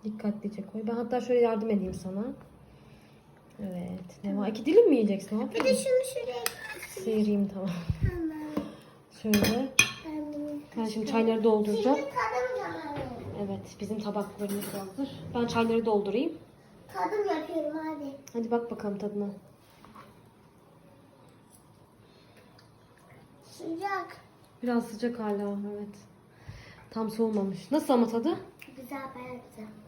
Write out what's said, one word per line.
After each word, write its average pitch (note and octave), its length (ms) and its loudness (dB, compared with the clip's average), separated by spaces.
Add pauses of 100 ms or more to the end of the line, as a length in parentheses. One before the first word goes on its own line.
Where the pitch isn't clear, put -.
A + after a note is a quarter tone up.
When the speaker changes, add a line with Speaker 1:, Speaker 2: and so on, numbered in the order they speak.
Speaker 1:
Dikkatlice G#3+ 680 -4
koy. A3 140 -6
Ben A#3 100 0
hatta A#3+ 240 0
şöyle B3 200 4
yardım A3+ 300 4
edeyim F#3 240 2
sana. F#3+ 300 -4 (1400)
Evet. F3+ 640 -8
Ne G3 120 0
var? G#3 120 2
İki A3 180 -2
dilim G#4 220 10
mi D4+ 60 10
yiyeceksin? G#3+ 460 2
Speaker 2:
Bir C4 140 -4
de A4+ 60 0
Speaker 1:
Aferin. C5 160 6
Speaker 2:
şunu B4+ 280 4 (100)
şuraya A#4+ 300 -6
koy. - 600 -8
Speaker 1:
Sıyırayım, G#3 500 2
tamam. F#3+ 160 -4 (400)
Speaker 2:
Tamam. D#4 540 -4 (580)
Speaker 1:
Şöyle. G#3+ 460 4 (380)
Speaker 2:
Ben D4+ 280 -6
bunu D4 140 -4
Speaker 1:
Ben D4 360 -4
şimdi - 0 -
Speaker 2:
kaşıyorum. G#3+ 280 -2
Speaker 1:
çayları A3+ 320 4
dolduracağım. G#3+ 520 6
Speaker 2:
Şimdi C#5 140 -2
tadım B4 640 -2
zamanı. D4 260 -6 (460)
Speaker 1:
Evet, G3 360 -8
bizim G#3+ 180 -4
tabaklarımız G#3 680 -4 (100)
hazır. G3+ 360 -6 (240)
Ben A#3+ 120 2
çayları A3+ 400 2
doldurayım. G#3+ 460 2 (640)
Speaker 2:
Tadım F#4 440 0
yapıyorum, D#4 460 -2
hadi. D4+ 200 -6 (280)
Speaker 1:
Hadi A3+ 180 -2
bak A#3 200 0
bakalım G#3 280 -4
tadına. G#3 280 -4 (4000)
Speaker 2:
Sıcak. F4 720 -4 (460)
Speaker 1:
Biraz A#3+ 240 2
sıcak A#3 320 -2
hala, G#3 380 -2 (200)
evet. G#3 200 -10 (960)
Tam A3 200 -2
soğumamış. G#3 600 0
Nasıl D4+ 220 4
ama A#3 160 6
tadı? A#3 300 2 (380)
Speaker 2:
Güzel, C4+ 260 -12 (120)
bayağı B3+ 220 -12 (140)
güzel. G#3+ 180 -14 (200)